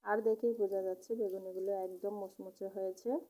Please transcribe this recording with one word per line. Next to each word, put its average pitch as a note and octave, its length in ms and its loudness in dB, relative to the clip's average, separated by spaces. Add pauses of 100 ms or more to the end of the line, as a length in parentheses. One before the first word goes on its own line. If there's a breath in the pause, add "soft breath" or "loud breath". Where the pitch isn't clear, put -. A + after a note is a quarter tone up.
আর G#3 160 4
দেখেই A3+ 320 4
বোঝা G3 280 2
যাচ্ছে F#3 340 -4
বেগুনিগুলো F#3+ 560 -2 (140)
একদম F#3 340 -4
মুচমুচে F#3+ 480 -8
হয়েছে। F#3+ 440 -4 (180)